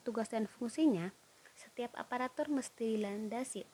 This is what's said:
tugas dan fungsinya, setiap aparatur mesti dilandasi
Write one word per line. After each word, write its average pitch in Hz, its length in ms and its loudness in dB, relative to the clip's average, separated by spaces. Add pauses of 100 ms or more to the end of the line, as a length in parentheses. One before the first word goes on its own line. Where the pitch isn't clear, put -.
tugas 226 240 0
dan 220 160 0
fungsinya, 226 640 4 (420)
setiap - 460 -10
aparatur 254 500 -2
mesti 233 480 0
dilandasi 214 760 -4